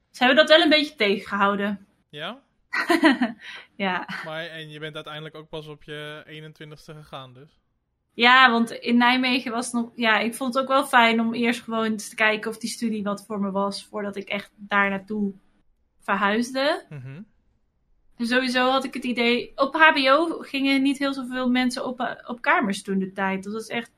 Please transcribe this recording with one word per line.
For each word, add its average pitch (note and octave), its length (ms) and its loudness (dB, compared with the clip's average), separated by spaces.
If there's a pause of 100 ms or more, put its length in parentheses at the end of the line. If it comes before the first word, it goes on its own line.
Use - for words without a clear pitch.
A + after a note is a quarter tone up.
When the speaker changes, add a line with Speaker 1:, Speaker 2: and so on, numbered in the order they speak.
(120)
Speaker 1:
Ze - 140 -2
hebben D4 220 6
dat D#4 100 8
wel F4 80 8
een D#4 60 4
beetje D4+ 260 2
tegengehouden. G3+ 880 0 (220)
Speaker 2:
Ja? F3 320 -12 (300)
Speaker 1:
<laughs> C4+ 640 2 (400)
Ja. F#3 320 -4 (160)
Speaker 2:
Maar, D#3+ 220 -10
en D#3+ 240 -12
je D3+ 80 -14
bent D3+ 160 -10
uiteindelijk D3+ 400 -12
ook D#3 140 -18
pas D#3 180 -14
op D3+ 160 -18
je D3+ 440 -14
eenentwintigste D#3 680 -18
gegaan C3+ 400 -18
dus? C#3 240 -20 (560)
Speaker 1:
Ja, B3 360 6
want A#3 200 2
in - 260 0
Nijmegen B3+ 560 2
was A#3 200 -6
nog, A#3 220 -4
ja, A3 240 2
ik A3 160 -2
vond B3+ 200 -4
het C4+ 80 0
ook C4 60 -4
wel C4+ 180 2
fijn A#3 340 4
om A3+ 140 -2
eerst A#3 280 0
gewoon A3+ 220 -2
eens A3 240 -4
te - 60 -18
kijken G#3+ 360 0
of A3+ 80 -10
die A#3 120 -8
studie G#3+ 320 -4
wat G3 240 -6
voor G#3 140 -6
me G3 100 -2
was, G3 360 -4
voordat G3+ 300 -8
ik G3 120 -12
echt - 280 -6
daar G3+ 340 0
naartoe G3 420 -4 (680)
verhuisde. A#3+ 880 -2
Speaker 2:
Mhm. C#3 340 -14 (920)
Speaker 1:
En A#3 100 -4
sowieso B3+ 440 2
had C4 140 2
ik C#4 100 -8
het B3 100 -8
idee, A#3+ 500 0
op C#4 200 0
H D#4+ 180 8
B D4 40 2 (120)
O D#4+ 320 2
gingen C4+ 420 0
niet C#4 160 2
heel C#4 160 -2
zoveel B3+ 360 -4
mensen B3+ 340 0
op, B3 160 -8
eh, - 280 -6
op A#3+ 140 -10
kamers C#4+ 400 0
toen G3 160 -2
de F#3 140 -4
tijd. F#3+ 320 -4
Dat G3+ 80 -10
was A3 140 -8
echt A#3 320 -8